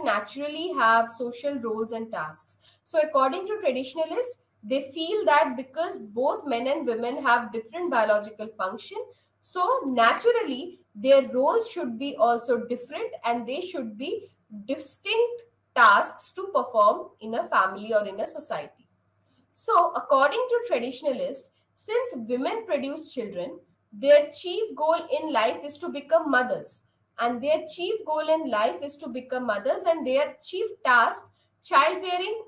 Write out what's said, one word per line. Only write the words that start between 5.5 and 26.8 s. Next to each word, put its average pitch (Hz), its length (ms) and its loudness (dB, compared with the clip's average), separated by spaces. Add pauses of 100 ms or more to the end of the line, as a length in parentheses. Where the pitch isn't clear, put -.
because 269 480 -6
both 269 420 -2
men 254 220 -2
and 285 180 -2
women 247 380 -4
have 233 300 2
different 320 380 -6
biological 214 560 0 (100)
function, 208 400 -8 (420)
so 370 460 0
naturally 254 920 2 (160)
their 262 340 6
roles 302 400 2
should 247 280 -6
be 277 200 -6
also 233 480 2
different 302 460 -6 (120)
and 240 240 -2
they 277 140 -4
should 262 360 -8
be 349 320 -8 (360)
distinct 440 800 -2 (320)
tasks 220 560 4
to 381 220 -10
perform 226 560 2 (120)
in 220 140 -8
a 330 120 -4
family 208 460 0
or 208 120 2
in 196 140 -10
a - 80 -2
society. - 600 -10 (680)
So 349 420 4
according 285 540 4
to 466 180 2
traditionalists, 247 840 -4 (240)
since 480 420 -2
women 269 500 -4
produce 294 480 -4
children, 196 460 -8 (320)
their 285 400 6
chief 359 440 -6
goal 320 320 2 (120)
in 311 120 -4
life 226 320 2
is 285 160 -8
to 349 100 -8
become 302 400 2
mothers, - 520 0 (360)